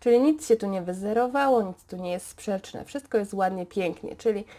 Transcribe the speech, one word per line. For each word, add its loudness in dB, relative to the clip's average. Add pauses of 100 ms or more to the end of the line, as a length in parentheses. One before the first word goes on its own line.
Czyli 6
nic 2
się 6
tu -6
nie -4
wyzerowało, 2
nic -8
tu -14
nie -6
jest -6
sprzeczne. -8
Wszystko -4
jest -4
ładnie, -2
pięknie. -4
Czyli -2 (140)